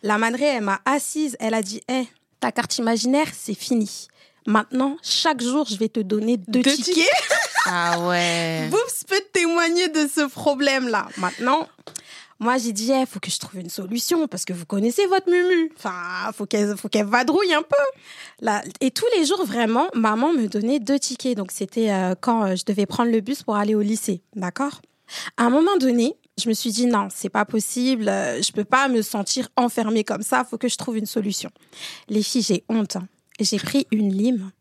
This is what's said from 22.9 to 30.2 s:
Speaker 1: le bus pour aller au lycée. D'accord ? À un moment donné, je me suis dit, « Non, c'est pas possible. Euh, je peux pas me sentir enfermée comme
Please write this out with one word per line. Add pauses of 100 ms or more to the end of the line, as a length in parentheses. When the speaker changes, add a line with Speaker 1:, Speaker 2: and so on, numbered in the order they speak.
Speaker 1:
le
bus
pour
aller
au
lycée. (140)
D'accord ? (560)
À
un
moment
donné, (260)
je
me
suis
dit, «
Non,
c'est
pas
possible.
Euh,
je
peux
pas
me
sentir
enfermée
comme